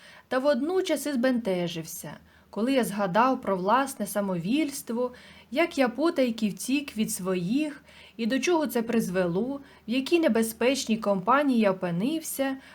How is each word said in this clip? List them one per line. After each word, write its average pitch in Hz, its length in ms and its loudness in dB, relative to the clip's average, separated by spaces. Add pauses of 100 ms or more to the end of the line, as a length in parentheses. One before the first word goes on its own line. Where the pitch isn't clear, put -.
(280)
та 254 120 -2
водночас 294 640 0
і 294 80 -2
збентежився, 180 1000 -2 (380)
коли 240 240 -2
я 254 100 4
згадав 208 580 2
про 196 160 -2
власне 220 500 0
самовільство, 226 1040 -2 (400)
як 330 260 0
я 262 120 4
потайки 254 600 0
втік 262 480 -4
від 220 140 -2
своїх, 190 720 -2 (340)
і 226 80 -4
до 262 140 0
чого 311 280 2
це 233 140 -2
призвело, 214 800 0 (260)
в 214 40 -6
якій 269 280 2
небезпечній 226 760 2
компанії 233 640 2
я 202 120 6
опинився, 262 840 -2 (180)